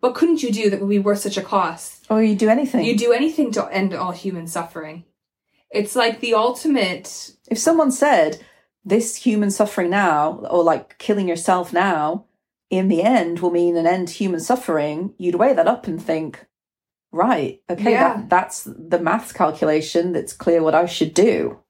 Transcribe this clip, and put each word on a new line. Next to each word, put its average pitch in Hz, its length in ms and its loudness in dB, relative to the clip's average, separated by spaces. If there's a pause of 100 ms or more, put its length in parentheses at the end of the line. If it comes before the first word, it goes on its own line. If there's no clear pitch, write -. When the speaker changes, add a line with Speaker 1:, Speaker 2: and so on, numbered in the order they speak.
Speaker 1:
what 247 160 0
couldn't 330 260 2
you 240 80 -2
do 214 180 0
that 196 120 -2
would 196 80 -4
be 202 100 2
worth 202 220 0
such 202 160 -6
a 196 60 -4
cost? 175 680 -4
Speaker 2:
Oh, 220 80 2
you 214 160 2
do 214 140 2
anything. 247 360 2
Speaker 1:
You 226 140 0
do 240 140 2
anything 269 400 0
to 214 200 -4
end 190 220 -2
all 180 160 -4
human 175 380 -10
suffering. 165 560 -10 (680)
It's 208 240 -4
like 226 240 0
the 233 160 -2
ultimate 226 960 -2 (180)
Speaker 2:
If 226 100 -2
someone 311 340 4
said, 185 480 2 (440)
"This 208 320 0
human 208 360 0
suffering 196 380 0
now, 160 500 0 (100)
or, 170 140 4
like, - 340 0
killing 202 300 -2
yourself 175 440 -2
now, 175 520 0 (460)
in 190 180 2
the 170 160 2
end 175 340 2
will 175 140 0
mean 175 240 2
an 165 100 2
end 180 220 0
to - 60 -14
human 180 260 -2
suffering," 170 760 -2
you'd 175 200 -2
weigh 240 160 4
that 175 160 2
up 247 180 -2
and 165 160 -8
think, 160 440 -6 (680)
"Right, 180 480 0 (100)
okay, 202 220 0
Speaker 1:
Yeah. 247 240 2
Speaker 2:
that, 202 140 -8
that's 185 340 0
the - 340 -4
maths 175 320 -2
calculation 156 840 0
that's - 200 -6
clear 170 300 0
what 156 120 4
I 156 120 4
should 160 280 -4
do." 180 440 2 (120)